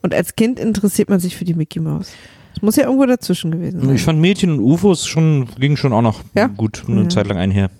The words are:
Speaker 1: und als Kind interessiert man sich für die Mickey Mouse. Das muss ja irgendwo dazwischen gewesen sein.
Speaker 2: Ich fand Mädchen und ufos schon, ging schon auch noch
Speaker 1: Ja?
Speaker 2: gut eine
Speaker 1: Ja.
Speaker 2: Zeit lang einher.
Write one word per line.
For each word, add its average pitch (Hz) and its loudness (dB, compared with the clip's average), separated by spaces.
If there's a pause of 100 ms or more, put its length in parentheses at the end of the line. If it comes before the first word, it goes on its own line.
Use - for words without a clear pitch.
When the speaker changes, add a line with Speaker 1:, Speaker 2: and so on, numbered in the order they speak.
Speaker 1:
und - -2
als - -2
Kind 233 0
interessiert 208 0
man 190 2
sich 175 -6
für - -8
die 170 -2
Mickey 160 -6
Mouse. 156 -6 (460)
Das - -8
muss 208 0
ja 285 2
irgendwo 269 2
dazwischen 214 -2
gewesen 165 -6
sein. 135 2
Speaker 2:
Ich 113 0
fand 160 2
Mädchen 180 2
und 139 -2
ufos 165 2
schon, 151 0 (100)
ging 143 2
schon 135 0
auch 113 2
noch 110 0 (120)
Speaker 1:
Ja? 202 2
Speaker 2:
gut 107 -6
eine - 2
Speaker 1:
Ja. 170 2
Speaker 2:
Zeit 110 0
lang 101 -2
einher. 95 0